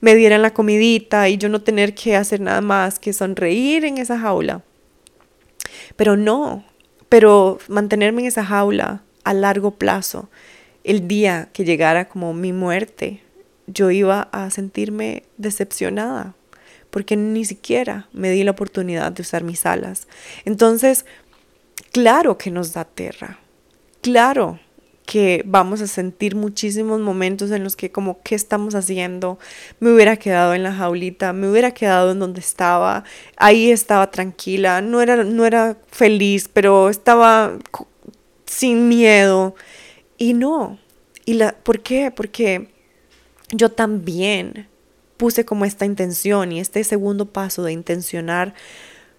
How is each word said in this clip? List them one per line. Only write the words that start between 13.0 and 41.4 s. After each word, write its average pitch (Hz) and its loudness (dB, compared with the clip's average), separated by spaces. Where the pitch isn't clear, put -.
yo 190 0
iba 196 0
a 196 -8
sentirme 208 -8
decepcionada 202 -8
porque 202 -4
ni 214 -4
siquiera 208 -6
me 190 -6
di 196 0
la 202 2
oportunidad 180 -6
de 180 -14
usar 170 -8
mis 170 -8
alas. 185 -6
Entonces, 226 2
claro 247 4
que 190 -10
nos 175 -6
da 170 -10
terra, - -14
claro 240 2
que 190 0
vamos 196 0
a 202 -6
sentir 190 -6
muchísimos 214 -4
momentos 196 -4
en 202 -4
los 190 -8
que 180 -10
como, 190 -8
"¿Qué - -4
estamos 208 -4
haciendo? 185 -6
Me 233 4
hubiera 220 8
quedado 175 2
en 185 -2
la 190 -4
jaulita, 180 -6
me 196 -4
hubiera 240 2
quedado 185 2
en 196 -4
donde 185 -6
estaba, 180 -2
ahí 226 6
estaba 202 2
tranquila, 185 -4
no 240 -2
era, 240 2
no 226 0
era 226 2
feliz, 202 2
pero 196 4
estaba 220 4
co-, - -16
sin 240 0
miedo". 196 4
Y 240 0
no, 247 -2
y 233 -2
la, 214 0